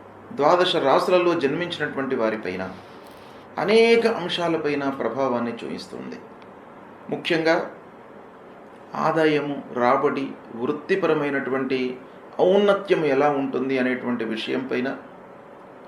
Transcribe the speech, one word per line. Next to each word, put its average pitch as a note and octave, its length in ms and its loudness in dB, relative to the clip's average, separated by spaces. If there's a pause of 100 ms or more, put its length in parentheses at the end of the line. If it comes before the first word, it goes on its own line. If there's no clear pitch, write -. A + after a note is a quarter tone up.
(340)
ద్వాదశ E3+ 420 4
రాశులలో F3 580 4
జన్మించినటువంటి C#3 840 -2
వారిపైన G#2 540 -4 (880)
అనేక A3+ 500 4
అంశాలపైన D#3+ 840 -2
ప్రభావాన్ని A#2+ 640 -2
చూపిస్తుంది. - 600 -12 (920)
ముఖ్యంగా D#3+ 640 0 (1200)
ఆదాయము, D3 680 0 (100)
రాబడి, C#3 580 2 (240)
వృత్తిపరమైనటువంటి C3+ 1400 -2 (440)
ఔన్నత్యం F#3+ 640 4
ఎలా C#3+ 240 4
ఉంటుంది C3+ 500 -2
అనేటువంటి A#2+ 460 -2
విషయం C3 460 -4
పైన, B2 260 -4 (920)